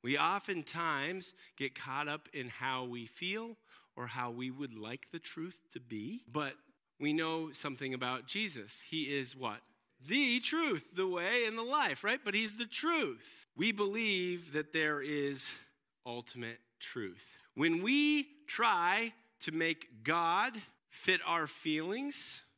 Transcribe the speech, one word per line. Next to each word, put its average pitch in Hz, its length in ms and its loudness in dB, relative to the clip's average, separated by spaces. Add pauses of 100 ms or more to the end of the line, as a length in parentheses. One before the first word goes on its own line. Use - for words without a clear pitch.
We 135 160 0
oftentimes 170 1160 -2 (220)
get 139 180 -6
caught 143 340 -6
up 156 240 -8
in 131 160 -8
how 127 360 -4
we 123 220 -8
feel 214 500 -8 (400)
or 123 100 -8
how 123 240 -6
we 127 200 -6
would 127 280 -10
like 113 340 -12
the 170 60 -12
truth 170 420 -10 (120)
to 151 80 -12
be, 120 500 -8
but 139 240 -4 (440)
we 147 140 12
know 160 400 4
something 135 420 0
about 127 320 0
Jesus. 151 640 -2
He 160 160 0
is 135 300 0
what? 120 260 -4 (460)
The 247 340 4
truth, 294 540 0
the 185 120 2
way, 185 400 2
and 220 100 -2
the 226 60 -4
life, 240 420 0
right? 240 180 0
But 202 120 -2
he's 214 220 2
the 233 100 -4
truth. 277 800 -2 (100)
We 208 160 2
believe 196 800 0
that 151 200 -2
there 151 300 2
is 143 500 -2 (540)
ultimate 120 540 -8 (180)
truth. 101 460 -8 (300)
When 165 280 2
we 285 460 2 (180)
try 214 680 2 (280)
to 156 120 -4
make 156 520 -2
God 170 480 2 (380)
fit 185 360 2
our 165 200 2
feelings 180 960 -2 (160)